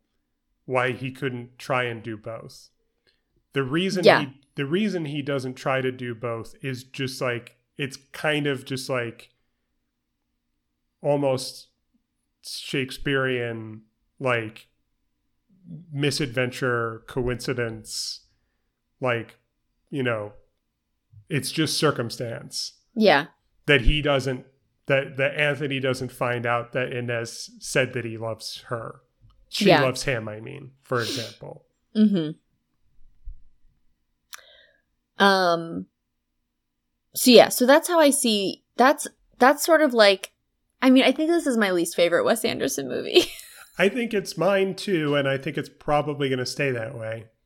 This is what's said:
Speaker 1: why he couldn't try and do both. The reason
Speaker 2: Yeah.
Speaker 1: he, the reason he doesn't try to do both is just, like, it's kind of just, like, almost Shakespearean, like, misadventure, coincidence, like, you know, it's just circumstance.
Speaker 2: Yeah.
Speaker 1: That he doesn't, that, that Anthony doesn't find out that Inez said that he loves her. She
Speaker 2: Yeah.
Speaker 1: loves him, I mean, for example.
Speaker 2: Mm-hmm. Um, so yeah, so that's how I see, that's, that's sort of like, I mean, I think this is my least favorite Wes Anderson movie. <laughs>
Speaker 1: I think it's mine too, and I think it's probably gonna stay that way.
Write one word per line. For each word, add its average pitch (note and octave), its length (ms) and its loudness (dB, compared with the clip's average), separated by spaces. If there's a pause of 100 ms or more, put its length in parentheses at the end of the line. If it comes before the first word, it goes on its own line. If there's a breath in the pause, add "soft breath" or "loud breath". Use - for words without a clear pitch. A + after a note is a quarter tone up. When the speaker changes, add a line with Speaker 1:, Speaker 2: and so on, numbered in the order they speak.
(640)
Speaker 1:
why B2+ 280 0
he B2+ 180 -8
couldn't B2 480 -8
try B2+ 260 -2
and A#2 180 -8
do A2+ 140 -10
both. - 540 -16 (840)
The C#3 100 -2
reason E3+ 420 -2
Speaker 2:
Yeah. D3 180 10
Speaker 1:
he, C#3 60 -6 (260)
the C#3+ 100 -4
reason F3+ 400 -2
he D3 160 -6
doesn't C3 340 -4
try C3 280 -2
to C3 100 -2
do B2 220 -10
both A2+ 480 -8
is C3 220 -8
just, C3 360 -8
like, A#2+ 360 -6 (200)
it's C3+ 220 -8 (140)
kind D3+ 340 -2
of C3 180 -4
just, C3 240 -8
like, A#2+ 420 -6 (1700)
almost C#3+ 640 -2 (760)
Shakespearean, B2 1400 -6 (360)
like, A#2 500 -4 (1200)
misadventure, B2 1120 -2
coincidence, A#2+ 1120 -6 (840)
like, A#2+ 340 -4 (540)
you C#3 120 -4
know, G#2+ 300 -4 (960)
it's C#3+ 240 -4
just D#3 240 -2
circumstance. B2+ 960 -4 (220)
Speaker 2:
Yeah. E3 320 4 (400)
Speaker 1:
That C#3+ 160 6
he D3+ 180 4
doesn't, C3+ 460 0 (400)
that, C3+ 320 0
that C3+ 160 0
Anthony D3 440 -2
doesn't C3 320 -2
find A#2+ 360 -4
out A#2+ 260 -2
that B2+ 180 -4
Inez A#2+ 600 -6 (100)
said B2+ 320 -2
that A#2 140 -6
he A2+ 100 -10
loves A2 520 -10
her. A#2 320 -10 (500)
She - 160 0
Speaker 2:
Yeah. E3 160 6
Speaker 1:
loves B2+ 220 -2
him, A#2 220 -4
I G#2+ 140 -10
mean, C3 300 -16 (120)
for B2 200 -2
example. A2 640 -10 (280)
Speaker 2:
Mm-hmm. G3 360 2 (3000 loud breath)
Um, F3+ 680 2 (1300)
so - 160 4
yeah, G#3 180 12
so - 180 0
that's C#4+ 220 6
how F4 100 2
I D4 120 8
see, G#3+ 540 -2 (120)
that's, C#4+ 320 2 (300)
that's C#4+ 260 4
sort D#4+ 180 6
of C#4+ 120 4
like, G3+ 380 4 (480)
I C4 100 6
mean, B3+ 140 8
I C4 80 4
think D#4 160 -2
this E4+ 180 2
is B3+ 100 0
my G#3 160 2
least E3+ 240 0
favorite E3+ 280 4
Wes G#3+ 200 0
Anderson - 440 -4
movie. - 360 0 (280 loud breath)
<laughs> - 260 -14
Speaker 1:
I F#3 100 4
think A#3 260 -4
it's - 220 -6
mine G3 380 2
too, D#3 400 -2
and C#3 140 0
I C3+ 100 0
think C#3+ 180 -8
it's C#3+ 120 -6
probably D3 600 -2
gonna B2+ 180 -2
stay C#3 260 -2
that A#2 260 -6
way. A2 280 -10 (200)